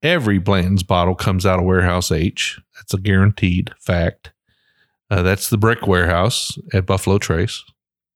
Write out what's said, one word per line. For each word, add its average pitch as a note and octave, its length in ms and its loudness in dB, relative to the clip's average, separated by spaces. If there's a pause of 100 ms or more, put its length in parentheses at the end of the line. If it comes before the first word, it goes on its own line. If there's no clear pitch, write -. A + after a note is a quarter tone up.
Every C3+ 380 0
Blanton's F#2 460 2
bottle F2+ 320 0
comes F#2 280 -2
out F#2 140 2
of F2+ 60 0
Warehouse F2+ 480 0
H. - 480 -4 (160)
That's - 180 -12
a F#2+ 40 -2
guaranteed F#2+ 840 0
fact. - 520 -4 (800)
Uh, F#2+ 80 0
that's F#2 300 0
the A#2 80 2
Brick A2+ 280 2
Warehouse F2+ 680 0 (160)
at F#2 140 0
Buffalo F#2+ 320 0
Trace. F#2 440 -4 (540)